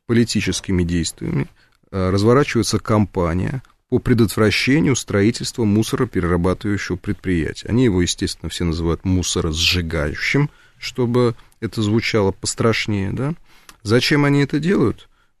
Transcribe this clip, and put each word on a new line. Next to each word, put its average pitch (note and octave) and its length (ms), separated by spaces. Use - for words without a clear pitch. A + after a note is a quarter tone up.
политическими G2 760
действиями, E2 640
э, F#2 180
разворачивается A2+ 680
кампания G2 880
по B2+ 100
предотвращению A#2+ 960
строительства A2 680
мусороперерабатывающего F#2+ 1300
предприятия. - 680
Они A#2+ 160
его, F2+ 180
естественно, - 480
все - 140
называют E2 420
мусоросжигающим, E2+ 1400
чтобы A#2+ 560
это A2 240
звучало G#2 480
пострашнее, G#2 800
да? C3+ 240
Зачем B2+ 420
они C#3+ 160
это C#3+ 180
делают? D#3+ 500